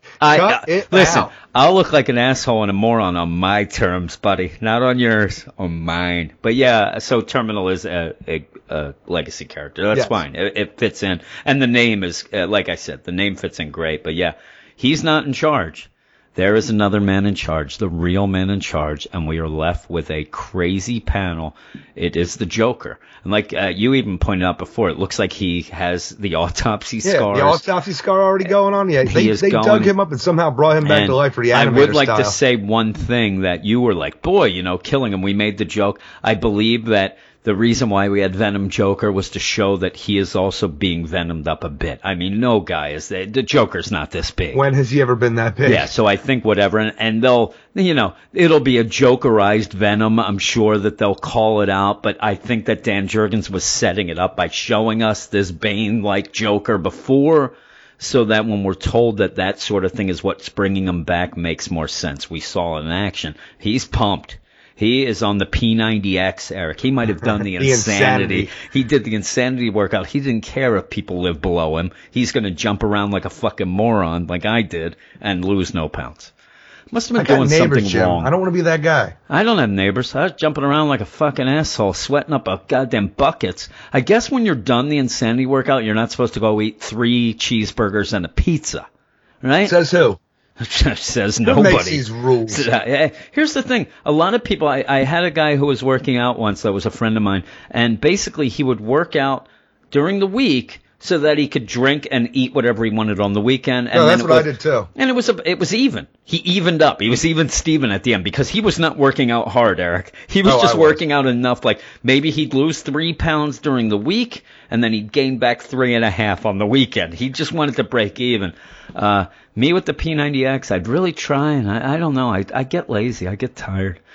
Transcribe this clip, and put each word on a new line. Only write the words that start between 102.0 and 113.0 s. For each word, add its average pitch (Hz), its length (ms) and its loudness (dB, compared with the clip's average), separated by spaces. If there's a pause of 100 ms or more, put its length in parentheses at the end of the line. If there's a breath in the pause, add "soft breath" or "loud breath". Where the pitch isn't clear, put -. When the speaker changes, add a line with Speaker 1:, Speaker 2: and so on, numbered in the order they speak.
Speaker 2:
and 120 220 0
eat 127 220 0
whatever 117 300 2
he 110 60 0
wanted 107 300 -2
on 101 140 0
the 104 60 0
weekend. 127 480 0
And - 80 0
Speaker 1:
No, 165 100 6
Speaker 2:
then 170 120 4
Speaker 1:
that's - 20 0
Speaker 2:
it - 100 -4
Speaker 1:
what - 20 6
I 160 40 6
Speaker 2:
was, 156 80 4 (120)
Speaker 1:
did - 40 -16
too. 123 360 0
Speaker 2:
and 262 140 0
it - 20 0
was 247 160 0
a, 180 220 -2
it 180 80 -2
was 180 160 -2
even. 220 320 0 (160)
He - 160 -4
evened 175 440 0
up. 143 180 2
He 110 100 0
was 123 160 0
even 160 240 0
Steven 147 400 0
at 98 140 -2
the 120 100 2
end 95 100 -2
because 123 240 -2
he 220 120 -2
was 208 180 0
not 165 180 0
working 135 340 2
out 117 180 0
hard, 104 320 2
Eric. 90 340 -2 (140 loud breath)
He 196 140 2
was 190 120 6
Speaker 1:
Oh, 120 80 4
Speaker 2:
just 117 120 4
Speaker 1:
I - 40 0
was. 160 40 6
Speaker 2:
working 151 300 4
out 139 140 2
enough, 123 380 0
like, 107 180 0 (200 loud breath)
maybe 139 280 2
he'd 143 240 -2
lose 151 260 2
three 160 320 -2